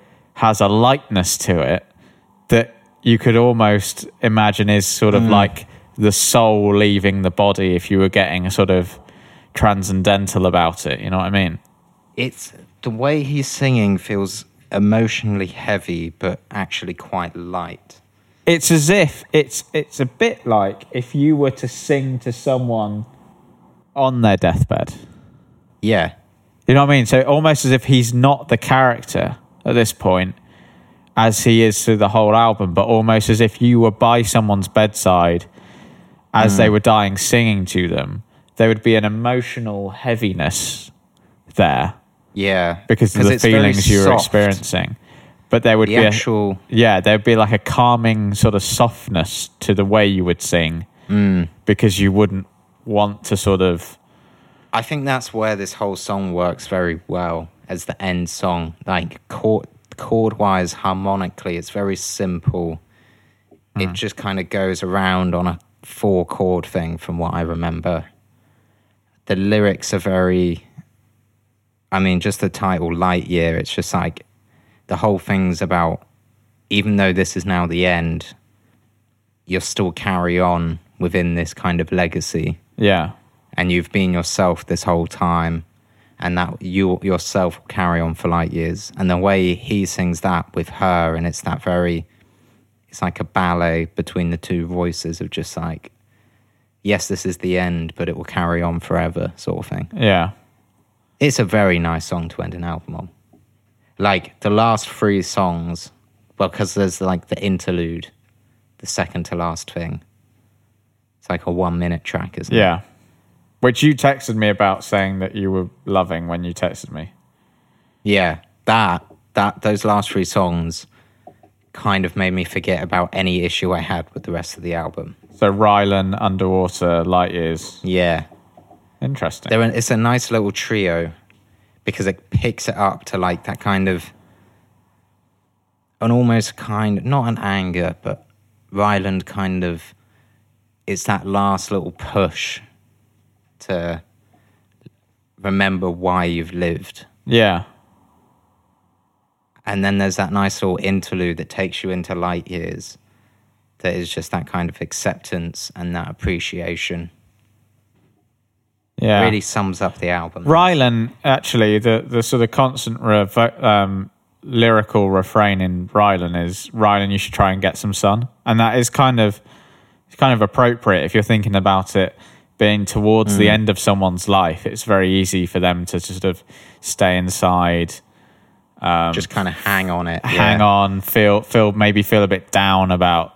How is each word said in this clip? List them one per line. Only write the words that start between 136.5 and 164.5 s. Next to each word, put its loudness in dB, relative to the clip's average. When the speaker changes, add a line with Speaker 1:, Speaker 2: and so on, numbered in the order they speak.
Speaker 2:
kind, -4
not 0
an -2
anger, -4
but -10
Ryland 0
kind -4
of, -8
it's -8
that -2
last -2
little -4
push -4
to -6
remember -2
why 0
you've -4
lived. -6
Speaker 1:
Yeah. 2
Speaker 2:
And -2
then 0
there's 0
that -2
nice -2
little 0
interlude -2
that -10
takes -6
you -6
into -6
Light -4
Years -10
that -4
is -6
just -10
that -6
kind -4
of -12
acceptance -8
and -8
that -8
appreciation. -8
Speaker 1:
Yeah. 4
Speaker 2:
Really 2
sums -4
up -4
the -4
album. -6
Speaker 1:
Rylan, 2
actually, 2
the, 2
the 0
sort 0
of 0
constant -2
revo-, 2
um, 2
lyrical 2